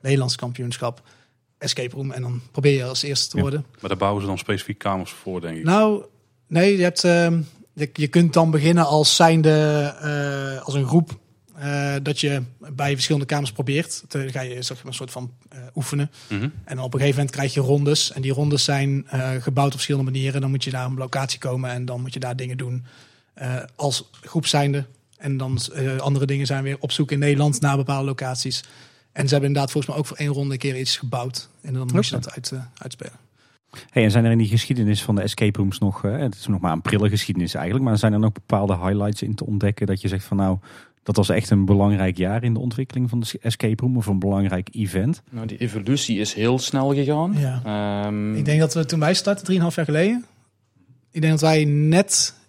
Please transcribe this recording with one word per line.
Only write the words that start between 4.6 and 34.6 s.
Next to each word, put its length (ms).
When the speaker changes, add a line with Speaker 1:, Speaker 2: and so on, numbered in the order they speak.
Speaker 2:
kamers 340
voor, 300
denk 160
ik. 60
Speaker 1:
Nou, 400
nee, 300
je 60
hebt, 200
ehm, 380
je, 200
je 140
kunt 260
dan 180
beginnen 340
als 300
zijnde, 340
eh, 640
als 80
een 140
groep, 320
eh, 380
dat 160
je 220
bij 200
verschillende 340
kamers 240
probeert. 560
Dan 220
ga 120
je, 200
zeg 160
maar, 80
een 80
soort 180
van, 200
eh, 100
oefenen. 360
Speaker 2:
Mhm. 120
Speaker 1:
En 120
dan 100
op 80
een 60
gegeven 200
moment 160
krijg 180
je 60
rondes. 520
En 100
die 120
rondes 300
zijn, 440
eh, 220
gebouwd 280
op 60
verschillende 380
manieren. 300
Dan 80
moet 140
je 80
naar 140
een 120
locatie 420
komen 300
en 160
dan 160
moet 120
je 60
daar 160
dingen 220
doen, 260
eh, 220
als 340
groep 240
zijnde. 400
En 200
dan, 220
eh, 240
andere 280
dingen 200
zijn 180
weer 160
op 120
zoek 200
in 80
Nederland 420
naar 160
bepaalde 280
locaties. 580
En 120
ze 60
hebben 180
inderdaad 240
volgens 220
mij 80
ook 80
voor 80
één 160
ronde 200
een 60
keer 200
iets 180
gebouwd. 520
En 120
dan 200
moest 160
je 60
Speaker 3:
Oké. 100
Speaker 1:
dat 100
uit, 160
eh, 80
uitspelen. 360
Speaker 3:
Hey, 140
en 80
zijn 140
er 60
in 60
die 100
geschiedenis 560